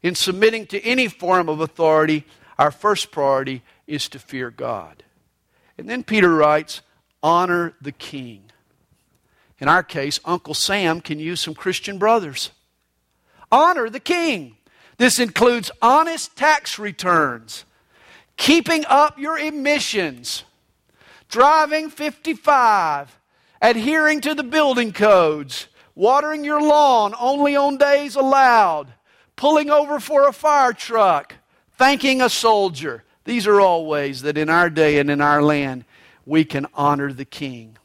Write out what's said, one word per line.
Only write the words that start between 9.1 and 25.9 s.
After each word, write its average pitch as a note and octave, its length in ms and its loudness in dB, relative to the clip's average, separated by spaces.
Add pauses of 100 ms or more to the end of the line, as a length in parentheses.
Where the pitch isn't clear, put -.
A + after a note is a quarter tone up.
In C3+ 80 -4
our F3 160 2
case, C#3+ 420 -8
Uncle E3 280 -6
Sam F3 480 -2
can D3+ 180 -10
use D#3+ 220 -8
some D#3 140 -10
Christian G3 420 -8
brothers. G3 540 -2 (1000)
Honor C#4+ 380 2
the A#3 100 -12
king. B3+ 580 -4 (400)
This A#3+ 220 2
includes A#3+ 520 0 (100)
honest D4+ 540 2
tax D4 420 0
returns, D#3 840 -2 (720)
keeping D#4+ 500 0
up D4 300 2
your D4+ 200 -6
emissions, C4+ 1080 -6 (840)
driving D4+ 600 2
fifty-five, A3+ 1300 -2 (420)
adhering D4 600 0
to D4 120 -4
the D4 100 -6
building B3 500 0
codes, D#3+ 720 2 (260)